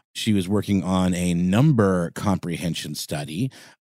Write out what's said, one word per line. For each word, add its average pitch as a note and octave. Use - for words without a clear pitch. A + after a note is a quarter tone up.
she -
was F#2+
working G2
on F#2
a F2
number F#2+
comprehension E2+
study. D#2